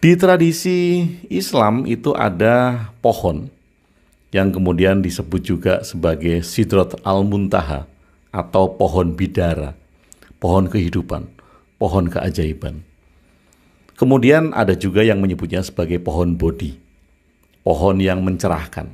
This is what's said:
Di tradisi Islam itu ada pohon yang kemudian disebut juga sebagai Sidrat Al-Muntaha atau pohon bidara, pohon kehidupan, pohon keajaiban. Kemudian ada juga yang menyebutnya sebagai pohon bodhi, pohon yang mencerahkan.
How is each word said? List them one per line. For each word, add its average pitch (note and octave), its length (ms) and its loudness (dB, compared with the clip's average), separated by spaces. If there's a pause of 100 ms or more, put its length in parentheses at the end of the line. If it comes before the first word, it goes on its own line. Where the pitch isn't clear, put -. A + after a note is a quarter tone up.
Di E3+ 180 6
tradisi F3 840 2 (240)
Islam B2 600 0
itu A#2 240 -2
ada A2+ 760 0 (120)
pohon F#2+ 480 -2 (840)
yang G2 160 2
kemudian F#2 560 2
disebut F2+ 400 -4
juga F#2 280 0 (120)
sebagai E2+ 560 -2
Sidrat F#2 640 0
Al-Muntaha G2 800 -2 (480)
atau F#2+ 400 0
pohon F2 400 0
bidara, E2 640 -4 (640)
pohon F#2 240 4
kehidupan, F2 640 -4 (480)
pohon F2+ 320 0
keajaiban. D#2+ 720 -4 (1120)
Kemudian C3+ 640 4
ada G2 160 2
juga G2 320 0
yang G#2 160 2
menyebutnya F2+ 400 -2
sebagai F2 400 -4
pohon F2 320 0
bodhi, E2 480 -2 (800)
pohon F#2+ 400 2
yang F#2 240 0
mencerahkan. E2 680 -4